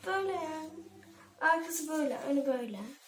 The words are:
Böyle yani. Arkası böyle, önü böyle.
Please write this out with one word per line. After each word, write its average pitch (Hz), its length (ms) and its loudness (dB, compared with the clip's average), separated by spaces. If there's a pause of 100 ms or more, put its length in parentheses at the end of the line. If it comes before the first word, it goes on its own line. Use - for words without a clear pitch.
Böyle 381 260 0
yani. 320 380 -4 (680)
Arkası 330 480 2
böyle, 302 300 2
önü 269 280 2
böyle. 240 320 0 (300)